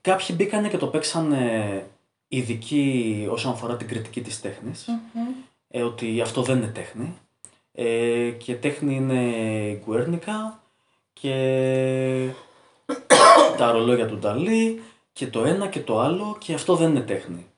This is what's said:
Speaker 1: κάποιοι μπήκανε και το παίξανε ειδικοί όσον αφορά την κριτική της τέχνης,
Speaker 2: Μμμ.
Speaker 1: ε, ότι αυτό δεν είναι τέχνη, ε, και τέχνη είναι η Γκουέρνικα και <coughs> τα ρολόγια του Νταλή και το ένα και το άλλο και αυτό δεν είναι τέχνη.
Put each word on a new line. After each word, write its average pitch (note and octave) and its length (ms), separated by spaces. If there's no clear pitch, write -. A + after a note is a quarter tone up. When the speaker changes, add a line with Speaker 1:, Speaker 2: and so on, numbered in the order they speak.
Speaker 1:
κάποιοι - 280
μπήκανε G#3 300
και F#3 100
το C#3 80
παίξανε A#2+ 1000
ειδικοί A#2+ 1000
όσον A#2 220
αφορά A#2 240
την G#2+ 120
κριτική A2 340
της G#2+ 180
τέχνης, A2 480
Speaker 2:
Μμμ. A#3 340
Speaker 1:
ε, B2 140
ότι A2+ 380
αυτό A#2 220
δεν C3 140
είναι A2+ 100
τέχνη, A2 520
ε, A#2+ 580
και A#2 240
τέχνη C#3+ 400
είναι C3 280
η G2+ 160
Γκουέρνικα E3+ 760
και C3 1160
<coughs> - 720
τα A#2+ 140
ρολόγια A#2 340
του A2 100
Νταλή A3 680
και - 140
το A2+ 180
ένα F#3+ 240
και - 120
το A2 200
άλλο F#3+ 380
και - 160
αυτό E3 220
δεν E3 140
είναι C#3 100
τέχνη. F2 460